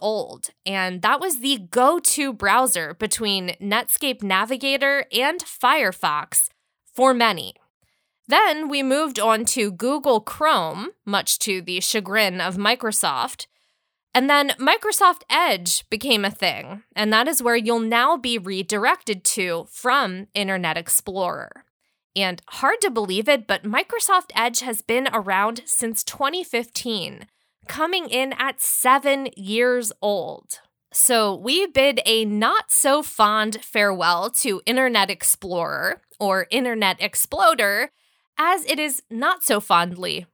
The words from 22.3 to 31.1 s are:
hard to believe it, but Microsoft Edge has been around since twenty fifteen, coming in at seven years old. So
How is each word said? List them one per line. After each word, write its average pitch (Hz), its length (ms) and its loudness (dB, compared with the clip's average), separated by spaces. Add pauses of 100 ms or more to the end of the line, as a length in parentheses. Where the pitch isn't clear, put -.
hard 339 340 0
to 415 80 2
believe 214 400 0
it, 269 160 2
but - 160 0
Microsoft 370 720 0
Edge 233 280 0
has 240 200 -6
been 254 320 0
around 208 520 -2
since - 380 -4
twenty 311 400 -4
fifteen, 226 840 -6 (400)
coming 330 420 -4
in 269 300 -2
at 262 220 -4
seven 269 760 2
years 233 560 0 (100)
old. - 600 -4 (320)
So 214 420 4